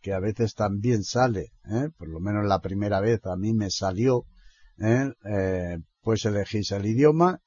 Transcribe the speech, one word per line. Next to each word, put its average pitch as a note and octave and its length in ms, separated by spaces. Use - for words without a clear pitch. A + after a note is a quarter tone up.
que G2 100
a F#2+ 80
veces G#2+ 340
también G#2 500
sale, A#2+ 500
¿eh? A#2+ 240
Por D#2+ 120
lo D#2+ 100
menos G#2 260
la G2 140
primera G2 400
vez A2 260
a F#2 120
mí G#2+ 160
me G#2 160
salió, A2 560
¿eh? B2 360
Eh, F#2+ 540
pues A2 240
elegís G#2 460
el G2+ 140
idioma D3+ 600